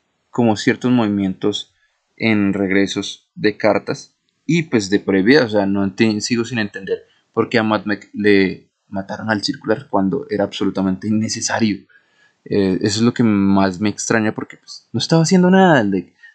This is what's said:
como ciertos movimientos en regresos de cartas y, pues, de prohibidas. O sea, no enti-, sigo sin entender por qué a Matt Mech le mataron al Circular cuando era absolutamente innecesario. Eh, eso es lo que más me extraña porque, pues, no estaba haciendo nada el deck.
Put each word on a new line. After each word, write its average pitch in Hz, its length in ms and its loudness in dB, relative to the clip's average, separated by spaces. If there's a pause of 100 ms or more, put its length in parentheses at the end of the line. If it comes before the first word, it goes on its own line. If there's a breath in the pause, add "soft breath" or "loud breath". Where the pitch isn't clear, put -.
(300)
como 113 260 2
ciertos 123 360 -2
movimientos 101 800 -2 (420)
en 104 360 0
regresos 98 840 -2
de 104 220 -2
cartas - 580 -2 (320)
y, 165 180 0
pues, 107 240 -2
de 101 120 0
prohibidas. 107 460 2
O - 40 -4
sea, 104 160 0
no 98 180 -2
enti-, 104 360 0
sigo 117 240 -4
sin 120 140 -8
entender 104 420 -6 (320)
por 113 160 -2
qué 120 100 2
a 113 40 2
Matt 107 240 0
Mech 101 260 -8
le 101 560 2 (200)
mataron 101 420 -8
al 104 120 -2
Circular - 460 -4
cuando 95 420 -2
era 101 140 -2
absolutamente 98 640 -4
innecesario. 110 680 -2 (680 soft breath)
Eh, 98 360 0
eso 104 180 -2
es 110 40 0
lo 120 100 2
que - 100 -2
más 98 580 2
me 107 80 0
extraña 110 440 -2
porque, - 240 -12
pues, - 360 -20
no 117 60 -4
estaba 165 240 2
haciendo 180 280 4
nada 185 300 6
el 101 100 0
deck. 95 240 -4 (200 soft breath)